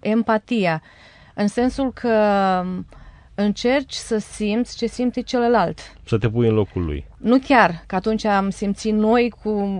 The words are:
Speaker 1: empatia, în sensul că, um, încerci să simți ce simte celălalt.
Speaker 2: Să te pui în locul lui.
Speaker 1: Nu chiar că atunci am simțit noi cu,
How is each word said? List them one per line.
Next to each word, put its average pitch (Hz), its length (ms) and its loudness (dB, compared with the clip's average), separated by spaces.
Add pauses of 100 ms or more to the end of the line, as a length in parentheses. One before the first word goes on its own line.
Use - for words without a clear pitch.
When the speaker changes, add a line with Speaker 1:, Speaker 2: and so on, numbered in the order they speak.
Speaker 1:
empatia, 214 840 0 (520)
în 208 140 -2
sensul 254 440 -2
că, - 160 -6 (560)
um, 185 220 -8 (480)
încerci 240 600 0
să - 240 -4
simți 214 580 -4
ce 233 100 -4
simte 247 340 -4
celălalt. 233 600 0 (260)
Speaker 2:
Să 117 120 0
te 117 100 0
pui 113 200 2
în 110 60 4
locul 98 300 0
lui. 73 220 -6 (100)
Speaker 1:
Nu 247 220 2
chiar 214 480 2
că - 80 -8
atunci 214 300 -2
am 196 260 0
simțit 202 420 -4
noi 220 400 2 (100)
cu, 214 200 -2 (180)